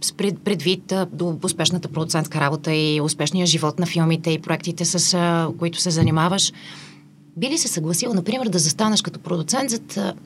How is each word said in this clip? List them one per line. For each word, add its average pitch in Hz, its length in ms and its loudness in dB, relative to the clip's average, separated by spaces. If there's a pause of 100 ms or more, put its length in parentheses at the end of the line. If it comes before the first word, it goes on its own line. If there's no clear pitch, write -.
с - 120 -4
пред-, 196 280 -2
предвид, 185 520 0
а, 190 140 0
до 165 360 -4
успешната 170 460 0
продуцентска 160 520 -2
работа 147 340 0
и 151 260 2
успешния 156 460 0
живот 156 320 2
на 175 80 2
филмите 165 440 2
и 160 80 2
проектите, 165 460 -4
с, 170 300 2
а, 170 340 2 (100)
които 170 220 -2
се 180 100 0
занимаваш, 160 640 2 (840)
би 180 120 0
ли 320 100 0
се 262 100 0
съгласил, 175 460 -2
например, 220 340 0
да 180 100 2
застанеш 202 440 2
като - 180 -8
продуцент 175 500 -2
зад, - 260 -4
а, 196 180 -2 (120)